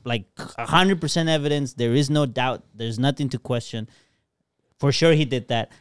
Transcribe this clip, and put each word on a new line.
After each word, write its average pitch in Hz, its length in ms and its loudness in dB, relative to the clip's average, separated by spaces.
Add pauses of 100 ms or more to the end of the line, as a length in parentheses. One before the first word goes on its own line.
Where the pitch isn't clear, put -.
like, 120 200 -4 (320)
a 117 100 -8
hundred 185 340 4
percent 160 280 0
evidence, 147 460 0
there 120 200 0
is 139 140 2
no 151 160 2
doubt, 127 400 -4 (100)
there's 113 240 -6
nothing 135 320 0
to 127 80 -4
question. 117 480 -6 (920)
For 143 120 0
sure 160 220 4
he 151 140 2
did 120 220 -4
that. 113 220 -2 (100)